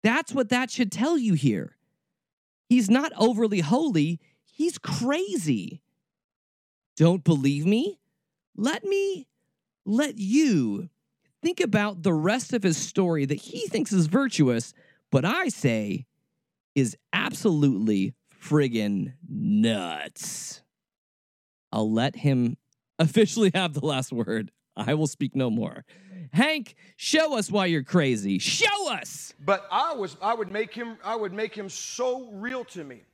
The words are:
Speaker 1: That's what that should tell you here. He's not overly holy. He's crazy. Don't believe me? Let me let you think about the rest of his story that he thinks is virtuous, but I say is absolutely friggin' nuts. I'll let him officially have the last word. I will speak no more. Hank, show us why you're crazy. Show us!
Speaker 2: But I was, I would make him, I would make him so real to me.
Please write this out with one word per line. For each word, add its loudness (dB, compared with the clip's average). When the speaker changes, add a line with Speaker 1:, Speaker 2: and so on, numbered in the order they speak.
Speaker 1:
That's 2
what 0
that 0
should -2
tell 2
you 2
here. 0
He's 4
not 4
overly 2
holy. 0
He's -4
crazy. -2
Don't 4
believe 2
me? 0
Let -2
me -2
let 0
you 2
think -2
about 0
the 4
rest 0
of 0
his 2
story 0
that -2
he -8
thinks -2
is 6
virtuous, 2
but 4
I 0
say -2
is 0
absolutely 0
friggin' 0
nuts. -2
I'll -2
let 0
him 2
officially 4
have -2
the -4
last -2
word. -4
I -2
will 0
speak -6
no 0
more. -4
Hank, 0
show 0
us -4
why 2
you're 2
crazy. 2
Show 0
us! -12
Speaker 2:
But 0
I 0
was, -8
I 0
would -6
make -6
him, -10
I -4
would -6
make -6
him -10
so -6
real -8
to -14
me. -16